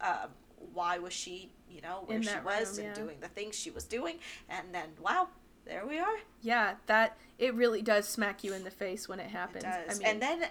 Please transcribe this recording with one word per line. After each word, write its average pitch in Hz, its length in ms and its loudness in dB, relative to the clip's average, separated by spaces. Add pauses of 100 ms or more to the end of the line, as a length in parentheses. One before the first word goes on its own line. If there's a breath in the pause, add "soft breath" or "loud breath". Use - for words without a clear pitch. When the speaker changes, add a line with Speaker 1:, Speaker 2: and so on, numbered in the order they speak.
Speaker 1:
um, 143 300 0 (420)
why 175 240 0
was 180 160 -6
she, 185 400 -8 (160)
you 175 100 -18
know, 180 260 -8
where 220 120 -2
Speaker 2:
In 226 60 0
Speaker 1:
she 214 60 0
Speaker 2:
that 202 140 -2
Speaker 1:
was 202 340 0
Speaker 2:
room, 208 100 -4
Speaker 1:
and 208 100 -6
Speaker 2:
yeah. 220 60 -6
Speaker 1:
doing 151 180 -8
the 170 80 -10
things 208 280 -8
she - 140 -6
was - 140 -8
doing. 330 320 -4 (320 loud breath)
And 180 260 -8
then, 160 140 -6 (100)
wow, 339 300 4 (360)
there 185 220 -4
we 294 120 -2
are. 415 180 2 (240)
Speaker 2:
Yeah, 226 340 4 (120)
that, 220 300 6 (220 loud breath)
it 254 140 4
really 226 280 6
does 208 240 6
smack 202 380 0
you 196 100 -2
in 190 120 -6
the 190 60 -10
face 196 360 -4
when 190 140 -8
it - 60 -8
Speaker 1:
It 196 40 -12
Speaker 2:
happens. 180 320 -6
Speaker 1:
does. 180 240 -2
Speaker 2:
I 202 120 -2
mean 214 80 4
Speaker 1:
And 214 140 4
then, 330 300 0